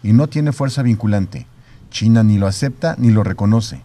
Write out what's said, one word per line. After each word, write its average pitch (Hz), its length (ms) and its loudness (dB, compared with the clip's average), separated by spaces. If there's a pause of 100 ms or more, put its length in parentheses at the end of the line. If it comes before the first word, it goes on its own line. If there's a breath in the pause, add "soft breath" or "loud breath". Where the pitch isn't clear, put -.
y 104 100 0
no 143 160 4
tiene 151 240 -2
fuerza 135 300 -4
vinculante. 107 640 -2 (440 soft breath)
China 113 340 2
ni 104 140 4
lo 101 100 0
acepta 135 500 -4
ni 117 120 2
lo 107 120 4
reconoce. 101 640 -2